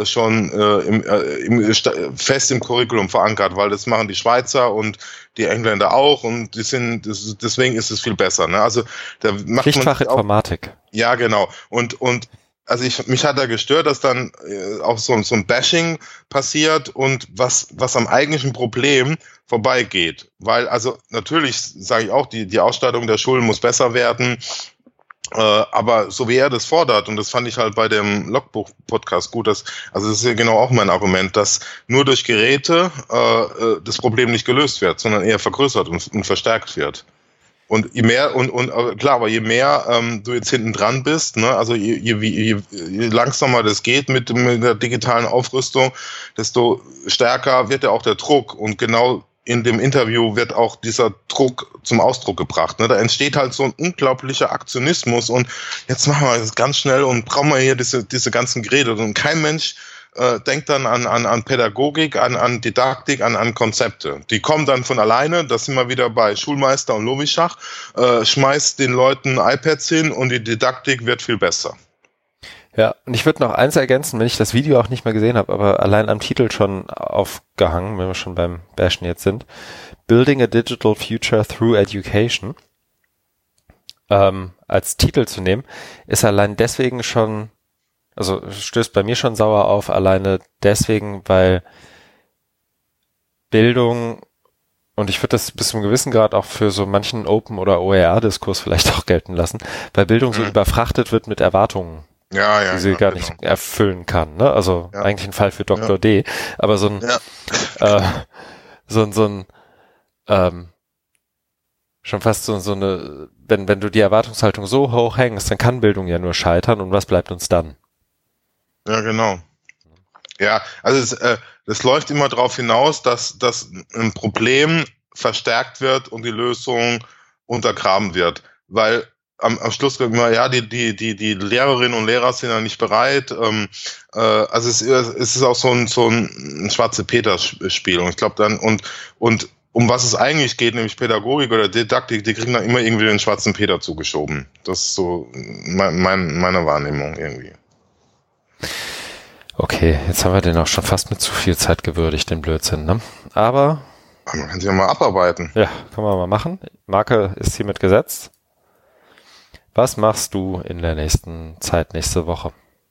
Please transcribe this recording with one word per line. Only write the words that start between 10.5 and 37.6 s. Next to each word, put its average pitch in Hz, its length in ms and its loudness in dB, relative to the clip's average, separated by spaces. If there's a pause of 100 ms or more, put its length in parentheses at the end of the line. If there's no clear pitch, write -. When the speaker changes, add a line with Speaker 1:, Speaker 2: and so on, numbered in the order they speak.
Speaker 1:
Ja, 117 240 2
genau. 107 340 2 (200)
Und, 117 300 -4
und 123 300 -2 (360)
also 120 180 -2
ich, 123 240 -4
mich 127 160 0
hat 143 140 2
da 139 80 0
gestört, 139 420 0
dass 139 120 0
dann, 127 320 -2 (160)
äh, 98 340 -8
auch 110 160 0
so, 110 240 0
so 117 140 -2
ein 104 100 0
Bashing 165 540 0 (300)
passiert 151 600 0
und 135 460 -2
was, 127 380 0
was 123 220 -2
am 117 120 2
eigentlichen 139 460 0
Problem 127 640 0 (280)
vorbeigeht. 107 840 -2 (100)
Weil, 117 280 0
also 120 300 -2 (120)
natürlich 127 520 -2
sage 113 440 -2
ich 95 60 -6
auch, 131 140 0
die, 110 220 -8
die 101 120 0
Ausstattung 120 480 0
der 110 100 2
Schulen 127 280 2
muss 107 160 0
besser 120 320 2
werden, 120 440 0 (960)
äh, 110 60 -2
aber 107 720 2
so 117 160 -4
wie 120 80 2
er 131 140 4
das 117 160 -4
fordert, 131 420 2
und 107 80 -6
das 104 140 -6
fand 120 180 -2
ich 117 100 -8
halt 110 180 -2
bei 110 120 2
dem 104 400 0
Logbuch-Podcast - 1040 -4
gut, 110 160 -4
dass, 104 160 0 (300)
also 101 160 -2
das 107 80 -2
ist 110 80 -2
ja 123 80 2
genau 113 240 2
auch 127 140 2
mein 107 180 4
Argument, 92 480 0
dass - 240 2 (260)
nur 131 160 4
durch 135 220 2
Geräte, 139 680 2 (180)
äh, 117 340 2
äh, 107 380 -2
das 113 160 -6
Problem 117 340 2
nicht 113 140 -2
gelöst 131 360 0
wird, 87 180 0
sondern 107 240 0
eher 107 160 2
vergrößert 113 480 0
und, 85 260 -6
und 101 120 -2
verstärkt 113 500 -2
wird. 71 300 -6 (640)